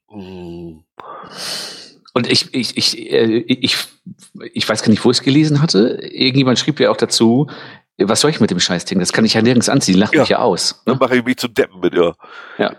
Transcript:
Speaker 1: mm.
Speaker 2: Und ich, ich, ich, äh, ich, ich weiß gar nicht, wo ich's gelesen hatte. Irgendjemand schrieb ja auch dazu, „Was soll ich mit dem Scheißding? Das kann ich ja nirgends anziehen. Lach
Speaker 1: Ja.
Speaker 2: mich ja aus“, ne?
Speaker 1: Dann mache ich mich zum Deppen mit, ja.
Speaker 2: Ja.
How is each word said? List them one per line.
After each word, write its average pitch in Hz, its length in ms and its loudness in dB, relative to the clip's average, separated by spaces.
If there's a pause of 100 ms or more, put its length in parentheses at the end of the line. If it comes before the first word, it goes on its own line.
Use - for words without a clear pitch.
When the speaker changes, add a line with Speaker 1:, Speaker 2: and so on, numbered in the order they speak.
Speaker 1:
mm. 87 720 -16 (1300)
Speaker 2:
Und 120 180 0
ich, - 240 0
ich, 123 220 -6
ich, - 200 -2 (140)
äh, 117 260 2 (100)
ich, 131 300 -2 (760)
ich - 140 -6
weiß 107 140 -2
gar - 80 0
nicht, 107 160 2
wo 120 60 6
ich's 120 100 -2
gelesen 147 400 2
hatte. 190 400 2
Irgendjemand 127 560 0
schrieb - 220 -2
ja 123 100 4
auch 107 80 0
dazu, 120 500 2 (520)
„Was - 220 2
soll 151 100 4
ich - 80 -6
mit 208 100 2
dem 127 100 -2
Scheißding? 87 380 -4
Das 87 160 0
kann 113 100 2
ich 110 120 2
ja 110 80 2
nirgends 120 260 2
anziehen. 92 300 2
Lach 107 140 2
Speaker 1:
Ja. 156 80 4
Speaker 2:
mich 117 80 0
ja - 100 2
aus“, - 480 -2
ne? 113 60 2
Speaker 1:
Dann - 40 0
mache 127 200 2
ich 123 80 0
mich 123 120 -2
zum 120 160 -8
Deppen 95 260 -2
mit, 87 140 0
ja. 85 200 2 (440)
Speaker 2:
Ja. - 220 -2